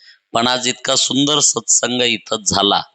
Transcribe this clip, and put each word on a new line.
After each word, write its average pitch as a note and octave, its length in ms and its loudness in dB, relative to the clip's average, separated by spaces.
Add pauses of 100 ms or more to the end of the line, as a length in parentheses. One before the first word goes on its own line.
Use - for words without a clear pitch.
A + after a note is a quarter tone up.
(340)
पण A#2 140 0
आज B2 200 -2
इतका C3 280 -2
सुंदर C#3+ 440 0
सत्संग B2 600 0
इथं A2 420 -2
झाला, F#2+ 380 2 (140)